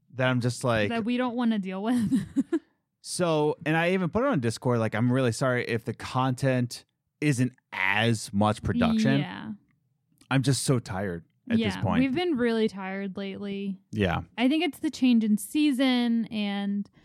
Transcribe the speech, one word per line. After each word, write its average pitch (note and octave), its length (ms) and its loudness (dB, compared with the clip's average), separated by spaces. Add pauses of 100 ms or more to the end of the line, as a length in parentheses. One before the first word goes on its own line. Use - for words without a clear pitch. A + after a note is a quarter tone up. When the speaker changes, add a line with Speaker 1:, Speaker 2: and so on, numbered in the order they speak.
(160)
Speaker 1:
that B2+ 120 0
I'm B2+ 140 2
just B2 220 -2
like A2+ 260 2
Speaker 2:
That A#3 160 -4
we B3 120 -2
don't B3 180 -4
wanna A3+ 240 0
deal F#3+ 240 -6
with. A#3 280 0 (240)
<laughs> - 260 0 (480)
Speaker 1:
So, D#3 460 2 (100)
and D#3+ 120 0
I E3+ 140 2
even F#3 180 0
put A3+ 140 0
it C#4+ 40 2
on G3 140 2
Discord, A#2+ 380 0
like, A2 140 0
I'm A#2+ 160 2
really B2 220 2
sorry B2 340 0
if A2+ 200 -4
the A2+ 80 -4
content B2+ 880 -2 (380)
isn't B2+ 320 2 (180)
as G#2 600 0
much G#2+ 280 2
production. A3 600 2
Speaker 2:
Yeah. - 300 -8 (800)
Speaker 1:
I'm C3 140 2
just B2+ 220 2
so B2+ 140 2
tired F#2 440 -6 (260)
at A3+ 80 2
Speaker 2:
Yeah, A3+ 120 0
Speaker 1:
this F#3 80 -4
point. F#3 240 2
Speaker 2:
we've C4 120 2
been F4 220 0
really A3+ 320 2
tired G3 480 -8
lately. G3 640 -8 (120)
Speaker 1:
Yeah. F2+ 320 0 (140)
Speaker 2:
I B3 120 2
think D#4+ 160 0
it's C#4+ 140 -6
the D#4 100 -4
change A#3+ 340 2
in G#3+ 140 2
season B3 880 0
and G3+ 640 -4 (160)